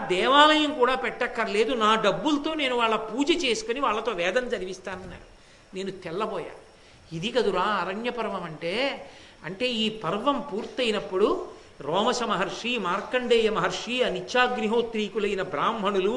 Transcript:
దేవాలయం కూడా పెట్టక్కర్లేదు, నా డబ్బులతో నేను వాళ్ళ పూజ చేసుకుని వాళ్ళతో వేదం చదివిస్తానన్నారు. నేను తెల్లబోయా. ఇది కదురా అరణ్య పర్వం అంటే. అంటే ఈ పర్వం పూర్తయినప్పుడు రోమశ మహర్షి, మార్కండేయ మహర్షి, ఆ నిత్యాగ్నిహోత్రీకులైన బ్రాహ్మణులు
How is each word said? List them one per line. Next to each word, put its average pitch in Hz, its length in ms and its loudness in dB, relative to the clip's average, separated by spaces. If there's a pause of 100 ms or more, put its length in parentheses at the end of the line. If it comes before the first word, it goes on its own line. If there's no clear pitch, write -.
దేవాలయం 285 680 6
కూడా 254 200 2
పెట్టక్కర్లేదు, 226 800 0
నా 214 200 4
డబ్బులతో 220 600 2
నేను 269 220 0
వాళ్ళ 226 200 2
పూజ 240 400 -2
చేసుకుని 233 440 -2
వాళ్ళతో 226 320 0
వేదం 190 320 0
చదివిస్తానన్నారు. 185 800 -8 (460)
నేను 190 240 -6
తెల్లబోయా. 185 580 -6 (580)
ఇది 165 180 -4
కదురా 196 440 2
అరణ్య 196 360 -4
పర్వం 208 340 -6
అంటే. 165 300 -6 (680)
అంటే 190 300 -4
ఈ 220 120 0 (120)
పర్వం 220 420 0
పూర్తయినప్పుడు 208 880 0 (520)
రోమశ 214 420 0
మహర్షి, 202 560 -2
మార్కండేయ 220 720 2
మహర్షి, 190 520 0
ఆ 208 60 2
నిత్యాగ్నిహోత్రీకులైన 208 1300 0
బ్రాహ్మణులు 196 760 0